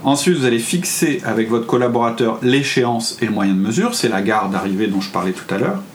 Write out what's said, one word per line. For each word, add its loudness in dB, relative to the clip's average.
Ensuite, 2
vous 2
allez 4
fixer -2
avec 0
votre 0
collaborateur 0
l'échéance 0
et 0
le -2
moyen 2
de 2
mesure. 0
C'est 0
la 0
gare 0
d'arrivée -2
dont 0
je -8
parlais -2
tout -8
à -2
l'heure. -2